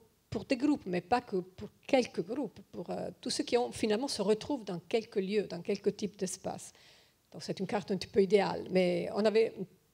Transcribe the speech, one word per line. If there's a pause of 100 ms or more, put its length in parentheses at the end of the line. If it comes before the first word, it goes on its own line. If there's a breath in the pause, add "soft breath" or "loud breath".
(280)
pour
des
groupes,
mais
pas
que
pour (160)
quelques
groupes, (100)
pour,
euh, (140)
tous
ceux
qui
ont,
finalement,
se
retrouvent
dans
quelques
lieux,
dans
quelques
types
d'espaces. (580 soft breath)
Donc
c'est
une
carte
un
petit
peu
idéale,
mais
on
avait (400)